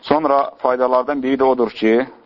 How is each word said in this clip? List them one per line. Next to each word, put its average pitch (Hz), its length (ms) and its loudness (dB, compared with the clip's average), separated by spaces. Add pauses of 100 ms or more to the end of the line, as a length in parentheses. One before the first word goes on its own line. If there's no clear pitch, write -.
Sonra 143 560 0
faydalardan 127 640 0
biri 131 180 -2
də 135 40 2
odur 123 260 2
ki 113 360 0 (200)